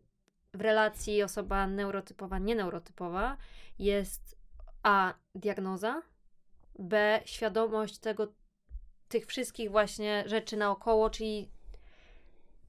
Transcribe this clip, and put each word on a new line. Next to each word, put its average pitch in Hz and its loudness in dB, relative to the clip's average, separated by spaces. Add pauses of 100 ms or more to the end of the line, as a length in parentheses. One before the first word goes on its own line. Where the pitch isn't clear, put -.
(540)
w 190 -8
relacji 214 4
osoba 196 0
neurotypowa, 196 -4
nieneurotypowa 190 -2 (420)
jest - -2 (460)
A, 196 6 (200)
diagnoza, 196 -2 (760)
B, 208 4
świadomość 220 -2
tego, 214 -2 (760)
tych 226 -2
wszystkich 233 -6
właśnie 208 2
rzeczy 214 -2
naokoło, 220 4
czyli 214 -4 (1200)